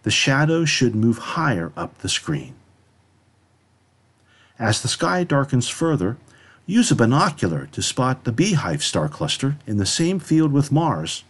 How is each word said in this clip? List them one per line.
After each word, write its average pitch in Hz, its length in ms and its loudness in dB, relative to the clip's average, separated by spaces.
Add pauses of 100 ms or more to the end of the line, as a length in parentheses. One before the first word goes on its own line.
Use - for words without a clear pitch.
the 110 80 0
shadow 156 540 2
should 123 280 2
move 113 240 2
higher 117 600 -4
up - 220 -10
the 98 100 -6
screen. 131 440 -6 (2000)
As 110 220 0
the 123 80 -4
sky 180 340 0
darkens 139 460 0
further, 131 480 0 (480)
use 220 260 2
a 113 60 4
binocular 117 760 2
to - 100 -6
spot 131 440 -2
the 117 80 -2
Beehive 151 500 0
star - 240 -2
cluster - 580 -4
in 104 120 -4
the 98 80 0
same 175 340 0
field 160 320 2
with 143 220 2
Mars 123 560 0